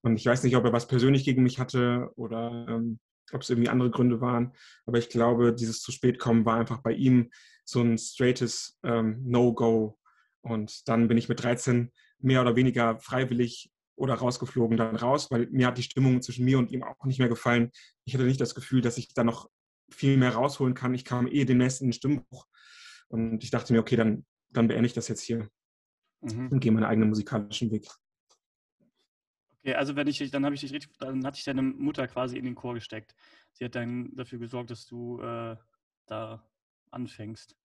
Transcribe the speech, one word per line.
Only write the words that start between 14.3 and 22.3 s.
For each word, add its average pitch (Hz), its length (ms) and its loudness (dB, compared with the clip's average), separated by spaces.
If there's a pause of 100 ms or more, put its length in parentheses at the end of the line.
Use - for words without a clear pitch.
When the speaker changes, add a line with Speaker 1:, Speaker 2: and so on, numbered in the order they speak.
Speaker 1:
dann 113 200 0
raus, 135 340 -2
weil 117 200 0
mir 127 160 4
hat 123 100 -2
die 123 60 -4
Stimmung 127 380 2
zwischen 123 240 -4
mir 131 140 4
und 123 120 0
ihm 127 120 -6
auch - 220 -12
nicht 131 140 -2
mehr 123 100 4
gefallen. 120 420 0 (320)
Ich 127 100 -10
hatte 131 120 2
nicht 135 160 2
das 120 120 -2
Gefühl, 127 280 0
dass 117 160 0
ich - 160 -10
da 123 100 0
noch 117 260 -2 (400)
viel 139 280 2
mehr 127 180 4
rausholen 127 380 0
kann. 127 200 -2
Ich 123 120 -6
kam 123 220 -2
eh 135 180 0
demnächst 127 360 2
in 135 60 0
den 117 60 0
Stimmbruch. - 520 -4 (640)